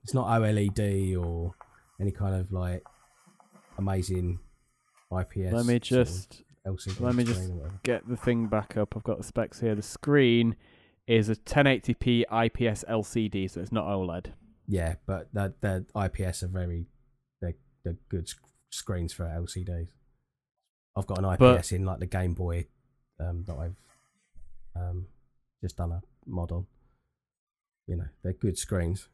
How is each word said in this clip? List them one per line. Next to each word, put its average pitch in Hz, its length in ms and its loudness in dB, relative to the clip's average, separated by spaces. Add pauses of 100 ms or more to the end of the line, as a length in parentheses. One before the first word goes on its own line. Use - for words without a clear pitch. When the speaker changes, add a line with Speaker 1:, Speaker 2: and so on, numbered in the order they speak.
Speaker 1:
it's - 100 -6
not 123 140 2 (120)
O 110 40 4
L 107 160 4
E 101 100 4
D 98 460 0
or 85 380 -2 (480)
any 98 100 0
kind 98 240 -2
of, 92 160 -4
like, 90 320 -4 (920)
amazing 92 640 0 (720)
I - 120 0
P 98 220 -4
S 90 80 2
Speaker 2:
Let 120 120 2
me 120 180 4
Speaker 1:
sort 127 180 4
of 117 60 4
Speaker 2:
just, - 360 -10 (240)
Speaker 1:
L 92 100 -4
C 95 140 -8
D 95 120 -6
Speaker 2:
let 123 120 2
me 123 80 4
Speaker 1:
screen 117 140 2
Speaker 2:
just 92 140 -6
Speaker 1:
or - 40 -6
whatever. 87 280 -8
Speaker 2:
get 117 240 0
the 120 100 -4
thing 117 300 2
back 107 300 -2
up. 104 180 -2
I've 107 80 -8
got - 140 -2
the 98 60 -8
specs - 360 -4
here. 113 160 0
The 104 60 -4
screen 120 760 4 (520)
is 113 220 6
a 110 60 2
ten - 320 2
eighty 123 280 2
P 120 340 2
I 113 200 2
P 120 180 0
S 104 200 -2
L 110 160 0
C 110 240 0
D, 95 200 -2
so 85 140 -8
it's 98 100 -8
not 104 140 0
oled. 90 420 -2 (400)
Speaker 1:
Yeah, 85 280 0 (120)
but 95 260 -4
the, 98 280 -2
the 95 240 -2 (100)
I 98 140 0
P - 140 -4
S 90 200 -4
are 90 40 -4
very, 87 380 -4 (560)
they're, 85 140 -4 (280)
they're 85 140 -6 (120)
good 85 200 -4
sc-, - 80 -12 (320)
screens 87 440 -6
for 87 140 -6
L 85 200 -6
C 92 160 -6
Ds. 87 260 -6 (1080)
I've 98 120 -2
got 92 120 -2
an 95 40 2 (160)
Speaker 2:
But - 20 10
Speaker 1:
I 127 140 12
P - 40 2
S - 120 -4
in, 95 140 0
like, 92 140 -4
the 92 60 -4
Game 92 280 0
Boy, 85 340 -2 (520)
um, 85 280 -4
that - 100 -8
I've, 85 180 -6 (1000)
um, 90 320 -6 (540)
just 92 160 -6
done 85 140 -4
a 87 100 -4 (260)
mod 87 240 -4
on. 90 140 -4 (1200)
You 87 100 -4
know, 85 80 -4 (180)
they're 92 100 -2
good 95 240 0
screens. 90 560 -2